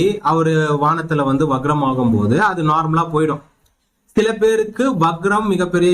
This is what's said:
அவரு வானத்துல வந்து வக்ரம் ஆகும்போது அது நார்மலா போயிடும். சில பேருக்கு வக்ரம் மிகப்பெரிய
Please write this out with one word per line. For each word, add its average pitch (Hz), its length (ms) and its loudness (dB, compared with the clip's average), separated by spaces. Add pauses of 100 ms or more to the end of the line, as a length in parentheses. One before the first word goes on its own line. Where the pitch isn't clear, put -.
(320)
அவரு 160 220 2 (300)
வானத்துல 156 460 0
வந்து 139 240 0
வக்ரம் 143 360 -2
ஆகும்போது 117 480 0 (120)
அது 175 220 -4
நார்மலா 160 320 0 (120)
போயிடும். 151 280 -2 (720)
சில 214 140 2 (140)
பேருக்கு 220 440 0 (160)
வக்ரம் 196 500 0
மிகப்பெரிய 175 400 2